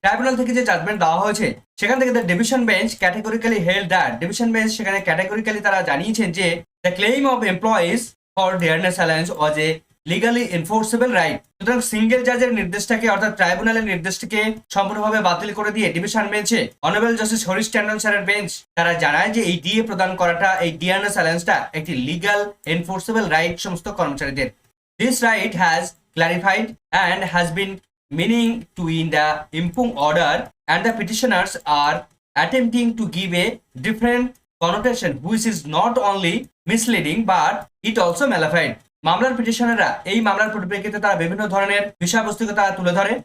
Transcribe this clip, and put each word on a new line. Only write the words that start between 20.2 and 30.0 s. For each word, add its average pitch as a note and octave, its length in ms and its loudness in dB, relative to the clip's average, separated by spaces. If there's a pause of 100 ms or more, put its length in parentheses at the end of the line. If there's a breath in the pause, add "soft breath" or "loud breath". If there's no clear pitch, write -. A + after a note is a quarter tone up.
করাটা, F3 280 2 (160)
এই E3+ 60 0 (100)
ডিয়ারনেস G3 360 0
অ্যালায়েন্সটা E3+ 380 2 (220)
একটি D#3 160 -6 (160)
লিগ্যাল G3+ 320 0 (320)
এনফোর্সেবল F#3+ 500 -2 (120)
রাইট E3+ 200 0 (100)
সমস্ত F#3 220 -8 (120)
কর্মচারীদের। C#3 480 -2 (520)
This B3 160 2 (120)
right G#3+ 260 0 (120)
has E3 180 2 (320)
clarified F3+ 520 0 (380)
and F#3 140 0 (160)
has F3 140 2 (100)
been G3 140 -2 (380)
meaning A3+ 400 2 (240)
to F3+ 80 -6 (160)
in D#3+ 160 0
the D3+ 120 4 (320)
impugned A3+ 360 -2 (120)